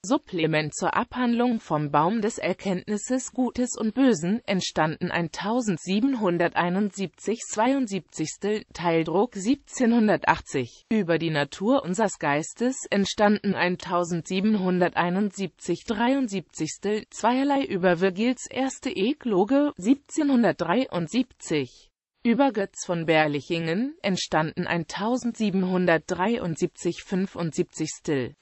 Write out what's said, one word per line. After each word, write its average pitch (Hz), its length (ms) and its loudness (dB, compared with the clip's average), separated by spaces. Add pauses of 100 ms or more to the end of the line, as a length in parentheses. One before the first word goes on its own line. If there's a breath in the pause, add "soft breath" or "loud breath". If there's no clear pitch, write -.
Supplement 160 680 0
zur - 200 -2
Abhandlung 240 680 0
vom 151 300 -2
Baum 165 300 2
des 208 160 -2
Erkenntnisses 202 960 -4
Gutes 247 460 -2
und 220 160 -2
Bösen, 214 500 2
entstanden 175 680 -2
eintausendsiebenhunderteinundsiebzig, 196 2250 -2 (100)
zweiundsiebzigstel, 214 1200 -2
Teildruck 165 600 0
siebzehnhundertachtzig. 214 1600 0
Über 180 260 2
die 165 140 0
Natur 190 520 0
unsers 185 360 -2
Geistes, 165 580 -2 (140)
entstanden 208 640 2
eintausendsiebenhunderteinundsiebzig, 180 2250 0
dreiundsiebzigstel. 214 1200 -2
Zweierlei 269 560 0
über 180 380 2
Virgils 208 480 0
erste 262 400 -4
Ekloge, 240 880 2
siebzehnhundertdreiundsiebzig. 208 2000 0 (360)
Über 240 300 4
Götz 196 320 -6
von 170 220 -4
Berlichingen, 165 960 0
entstanden 170 640 -2
eintausendsiebenhundertdreiundsiebzig, 180 2250 -2
fünfundsiebzigstel. 156 1400 -4